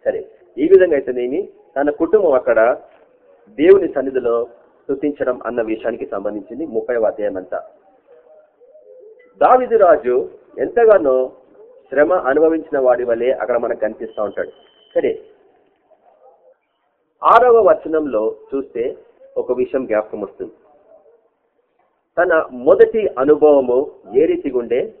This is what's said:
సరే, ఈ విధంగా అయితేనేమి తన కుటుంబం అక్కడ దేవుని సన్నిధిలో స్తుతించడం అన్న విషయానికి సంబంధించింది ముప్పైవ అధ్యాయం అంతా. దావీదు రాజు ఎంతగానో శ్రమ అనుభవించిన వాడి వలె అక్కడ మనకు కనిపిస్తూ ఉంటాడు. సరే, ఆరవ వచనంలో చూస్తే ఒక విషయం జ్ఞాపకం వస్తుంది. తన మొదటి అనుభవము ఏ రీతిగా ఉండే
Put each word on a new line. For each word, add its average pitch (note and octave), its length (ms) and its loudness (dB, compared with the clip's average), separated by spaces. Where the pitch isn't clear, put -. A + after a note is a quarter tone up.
సరే, G2 260 -6
ఈ D3+ 100 -2
విధంగా F3+ 280 6
అయితేనేమి C3 540 -4
తన D3 80 0
కుటుంబం E3+ 440 0
అక్కడ A#2 440 2
దేవుని F3 440 2
సన్నిధిలో A#2+ 520 -2
స్తుతించడం C3+ 640 -4
అన్న A#2 160 -4
విషయానికి A2+ 440 -6
సంబంధించింది G#2 600 -10
ముప్పైవ A2+ 420 -2
అధ్యాయం G2 300 -4
అంతా. F#2 260 -12
దావీదు A3+ 400 2
రాజు C#3 520 2
ఎంతగానో D3 720 2
శ్రమ D3 240 2
అనుభవించిన D3+ 680 0
వాడి B2 240 2
వలె A#2 280 -2
అక్కడ A#2 260 -4
మనకు A#2 220 -4
కనిపిస్తూ G#2+ 440 -8
ఉంటాడు. G2 260 -8
సరే, D3 260 -2
ఆరవ A3+ 460 6
వచనంలో C#3 680 -2
చూస్తే - 420 -8
ఒక B2+ 140 -6
విషయం B2+ 340 -4
జ్ఞాపకం G#2+ 360 -4
వస్తుంది. F#2+ 300 -12
తన E3 340 0
మొదటి F#3+ 680 2
అనుభవము C#3+ 720 2
ఏ D3 100 4
రీతిగా C#3+ 340 -4
ఉండే A#2+ 420 -4